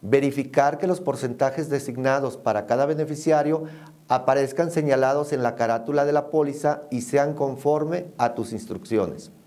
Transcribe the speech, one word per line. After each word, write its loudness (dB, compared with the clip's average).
Verificar 2
que -2
los 0
porcentajes -2
designados -2
para 0
cada 2
beneficiario 0
aparezcan 2
señalados 2
en -2
la 0
carátula 0
de 2
la 0
póliza 0
y -4
sean 0
conforme -2
a 0
tus -6
instrucciones. -4